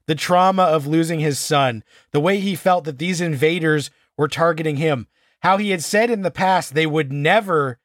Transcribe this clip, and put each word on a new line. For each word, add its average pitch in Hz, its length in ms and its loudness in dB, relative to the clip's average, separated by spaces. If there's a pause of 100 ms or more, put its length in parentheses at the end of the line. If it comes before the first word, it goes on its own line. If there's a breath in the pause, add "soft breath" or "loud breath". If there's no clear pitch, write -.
The 156 80 0
trauma 185 480 2
of 156 240 2
losing 160 320 0
his 147 200 -2
son, 131 440 -2 (280 soft breath)
the 147 80 0
way 190 200 0
he 196 160 -4
felt 180 300 0
that 147 140 -10
these 170 220 -2
invaders 156 680 0 (280)
were 151 100 0
targeting 160 500 -2
him, 143 300 -2 (340)
how 190 160 2
he 208 140 -2
had 175 120 -4
said 220 260 2
in 220 120 -2
the 175 100 -4
past 185 420 0
they 160 120 0
would 151 260 -2
never 151 720 0